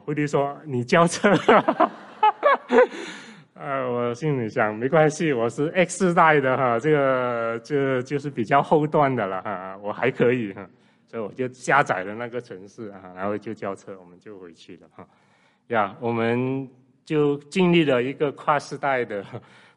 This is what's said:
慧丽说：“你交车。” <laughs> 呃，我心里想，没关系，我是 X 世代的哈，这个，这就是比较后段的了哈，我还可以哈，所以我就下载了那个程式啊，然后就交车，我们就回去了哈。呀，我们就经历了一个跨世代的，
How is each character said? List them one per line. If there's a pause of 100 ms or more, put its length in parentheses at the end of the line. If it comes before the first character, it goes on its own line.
慧
丽
说 (100)
：“你
交
车。”
<laughs> (2250)
呃，
我
心
里
想，
没
关
系，
我
是
X
世
代
的
哈，
这
个，
这
就
是
比
较
后
段
的
了
哈，
我
还
可
以
哈， (400)
所
以
我
就
下
载
了
那
个
程
式
啊，
然
后
就
交
车，
我
们
就
回
去
了
哈。 (600)
呀，
我
们 (380)
就 (140)
经
历
了
一
个
跨
世
代
的， (540)